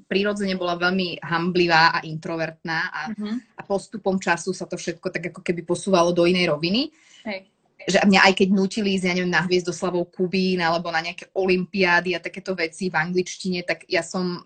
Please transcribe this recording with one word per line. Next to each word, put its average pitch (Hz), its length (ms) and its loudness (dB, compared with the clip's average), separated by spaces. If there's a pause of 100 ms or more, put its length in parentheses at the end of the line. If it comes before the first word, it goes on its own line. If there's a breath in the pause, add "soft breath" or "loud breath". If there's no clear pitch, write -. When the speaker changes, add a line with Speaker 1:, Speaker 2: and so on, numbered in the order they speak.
Speaker 1:
prirodzene 202 480 0
bola 175 240 -2
veľmi 180 420 0
hamblivá 170 720 4
a 175 160 -4
introvertná 160 840 -6
a, 151 220 -10
Speaker 2:
Mhm. 214 480 -8
Speaker 1:
a - 80 -16
postupom 190 560 -2
času 175 320 -2
sa - 160 -10
to 180 80 -8
všetko 175 320 -8
tak 170 240 -8
ako - 80 -18
keby 175 240 -4
posúvalo 175 480 2
do 170 100 4
inej 175 300 2
roviny. 190 400 -2 (320 soft breath)
Speaker 2:
Hej. 190 240 -10 (400)
Speaker 1:
Že 180 160 4
mňa 190 160 8
aj 196 140 8
keď 196 180 4
nutili 196 400 2
ísť, 185 160 0
ja 175 80 0
neviem, 180 160 0
na 160 80 2
Hviezdoslavou 175 640 -2
Kubín 185 560 0
alebo 170 320 0
na 160 80 0
nejaké 170 320 -10
olympiády 180 800 2
a 165 80 -4
takéto 185 320 -8
veci 170 400 -4
v - 20 0
angličtine, 180 680 -2
tak - 240 -6
ja 165 160 0
som 180 400 -4